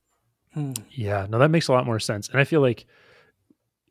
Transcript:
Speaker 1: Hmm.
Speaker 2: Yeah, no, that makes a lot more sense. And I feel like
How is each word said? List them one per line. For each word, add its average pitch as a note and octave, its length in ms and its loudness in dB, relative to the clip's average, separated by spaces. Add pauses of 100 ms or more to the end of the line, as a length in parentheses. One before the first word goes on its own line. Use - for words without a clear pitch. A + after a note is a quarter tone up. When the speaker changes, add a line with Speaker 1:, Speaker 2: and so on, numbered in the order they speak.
(540)
Speaker 1:
Hmm. C#3+ 200 -8 (180)
Speaker 2:
Yeah, G2+ 360 -4
no, A2 120 0
that D3 100 6
makes D#3+ 180 2
a C#3 40 2
lot B2+ 160 2
more A2+ 120 -2
sense. G#2 300 -6
And C3+ 100 0
I C#3 40 4
feel D3+ 180 2
like B2 240 0 (1040)